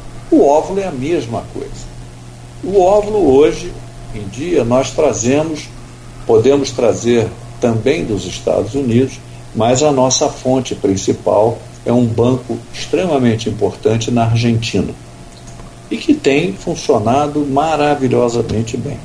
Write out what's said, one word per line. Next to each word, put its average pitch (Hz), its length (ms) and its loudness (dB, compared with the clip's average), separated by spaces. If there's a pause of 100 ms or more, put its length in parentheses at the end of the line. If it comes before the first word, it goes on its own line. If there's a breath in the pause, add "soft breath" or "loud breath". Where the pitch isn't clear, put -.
(320)
O 269 160 6
óvulo 160 320 2
é 190 60 -4
a 180 40 -6
mesma 127 540 -4 (100)
coisa. - 160 -10 (960)
O 196 160 2
óvulo 202 560 4
hoje 165 340 4 (440)
em 104 140 -10
dia 139 360 0
nós 131 260 2
trazemos, 143 760 0 (580)
podemos 131 460 4
trazer 113 560 2 (340)
também 123 420 0
dos 95 220 -4
Estados 98 480 -2
Unidos, 131 400 2 (400 loud breath)
mas 123 280 2
a 151 80 4
nossa 131 380 2
fonte 131 460 -2
principal 101 840 2 (300)
é 120 60 0
um 123 120 4
banco 117 540 0 (160)
extremamente 135 720 0
importante 110 640 0
na 120 140 2
Argentina 113 680 0 (1000)
e - 60 -4
que - 160 2
tem 151 400 2
funcionado 147 920 0
maravilhosamente 131 1300 0
bem. - 280 -6